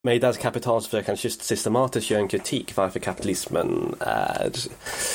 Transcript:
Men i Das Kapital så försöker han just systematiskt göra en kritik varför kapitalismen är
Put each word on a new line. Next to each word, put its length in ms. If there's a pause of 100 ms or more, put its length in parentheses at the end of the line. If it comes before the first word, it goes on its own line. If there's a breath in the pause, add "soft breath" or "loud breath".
Men 100
i 40
Das 200
Kapital 440
så 60
försöker 200
han 120
just 220
systematiskt 680
göra 120
en 60
kritik 480
varför 240
kapitalismen 1000
är 520 (640 loud breath)